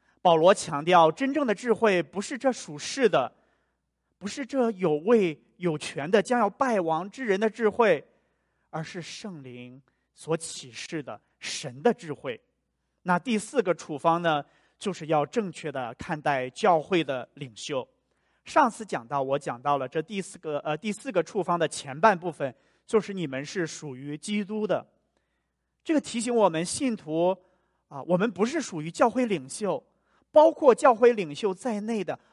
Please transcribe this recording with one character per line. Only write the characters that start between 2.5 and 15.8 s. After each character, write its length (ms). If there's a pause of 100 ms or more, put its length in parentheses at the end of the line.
属 260
世 320
的， 240 (880)
不 80
是 180
这 240
有 280
位 380 (220)
有 180
权 360
的 100
将 180
要 80
败 320
亡 300
之 160
人 140
的 100
智 180
慧， 400 (600)
而 140
是 180
圣 420
灵 380 (320)
所 240
启 340
示 300
的 180 (200)
神 420
的 100
智 220
慧。 260 (640)
那 160
第 180
四 280
个 100
处 240
方 240
呢， 240 (320)
就 160
是 140
要 180
正 260
确 200
的 240